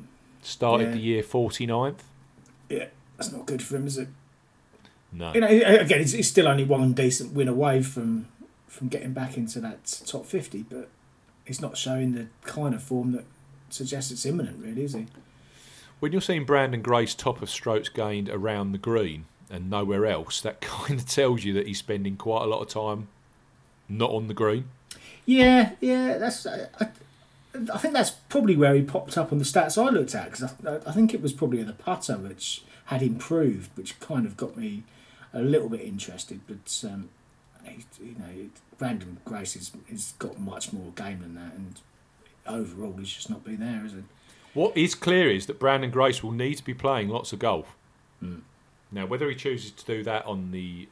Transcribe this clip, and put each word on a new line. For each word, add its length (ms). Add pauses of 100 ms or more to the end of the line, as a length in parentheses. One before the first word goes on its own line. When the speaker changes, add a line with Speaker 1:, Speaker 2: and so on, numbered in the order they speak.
(420)
Speaker 1:
Started 480
Speaker 2:
Yeah. 20
Speaker 1:
the 80
year 240
forty-ninth. 800 (680)
Speaker 2:
Yeah, 180 (300)
that's 140
not 140
good 160
for 160
him, 100
is 100
it? 120 (1000)
Speaker 1:
No. 220
Speaker 2:
You 80
know, 60
again, 520
he's, 140
he's 160
still 180
only 160
one 300
decent 400
win 140
away 360
from, 440 (400)
from 200
getting 260
back 240
into 240
that 440
top 200
fifty, 380
but 260 (560)
he's 160
not 160
showing 360
the 140 (160)
kind 300
of 100
form 300
that 120 (440)
suggests 420
it's 140
imminent, 380
really, 200
is 100
he? 140 (920)
Speaker 1:
When 120
you're 100
seeing 240
Brandon 360
Grace 340
top 260
of 80
strokes 400
gained 400
around 440
the 40
green 480 (240)
and 200
nowhere 360
else, 360
that 200
<laughs> 0
kind 380
of 80
tells 360
you 100
that 140
he's 120
spending 380
quite 260
a 40
lot 140
of 60
time 400 (840)
not 220
on 160
the 60
green. 320 (600)
Speaker 2:
Yeah, 540
yeah, 380
that's, 300
I, 200 (120)
I, 80 (840)
I 40
think 160
that's 160
probably 460
where 180
he 80
popped 360
up 140
on 60
the 80
stats 360
I 80
looked 260
at, 160
'cause 120
I, 360 (100)
I 20
think 220
it 80
was 120
probably 300
the 100
putter 440
which 460 (220)
had 180
improved, 720
which 240
kind 260
of 120
got 200
me 260 (500)
a 80
little 280
bit 120
interested. 640
But, 420
um, 200 (560)
he, 200 (180)
you 140
know, 320 (280)
Brandon 480
Grace 280
has, 180 (180)
has 300
got 200
much 340
more 220
game 260
than 140
that, 180
and 260 (680)
overall 500
he's 160
just 160
not 140
been 160
there, 220
has 120
he? 60 (540)
Speaker 1:
What 240
is 180
clear 360
is 160
that 120
Brandon 320
Grace 320
will 80
need 240
to 80
be 100
playing 360
lots 240
of 60
golf. 360 (480)
Speaker 2:
Mm. 180 (500)
Speaker 1:
Now, 160
whether 200
he 80
chooses 360
to 140
do 180
that 240
on 240
the, 400